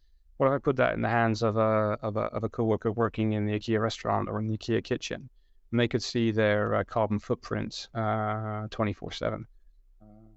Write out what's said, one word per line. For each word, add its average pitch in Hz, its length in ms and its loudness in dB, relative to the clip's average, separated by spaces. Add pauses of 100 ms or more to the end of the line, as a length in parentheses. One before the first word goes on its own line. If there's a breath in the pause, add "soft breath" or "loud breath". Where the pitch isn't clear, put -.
(380)
What 139 100 4
if 135 60 2
I 143 40 2
put 139 200 2
that 123 160 4
in 110 80 -4
the 113 60 0
hands 113 340 2
of 107 140 2
a, 110 460 2
of 107 160 -2
a, 110 60 0
of 113 200 -4
a 110 60 -2
coworker 110 420 0
working 110 420 0
in 104 120 0
the 104 120 0
ikea 110 220 0
restaurant 107 480 0
or 107 120 -4
in 110 80 -2
the 110 100 -2
ikea 113 260 0
kitchen? - 460 -6 (420)
And 117 80 2
they 120 80 4
could 117 160 0
see 113 280 0
their, 107 440 2
uh, 107 80 2
carbon 104 360 0
footprint, - 760 -6
uh, 107 760 -4
twenty-four - 420 -4
seven, - 340 -4 (540)
uh, 107 40 -20 (320)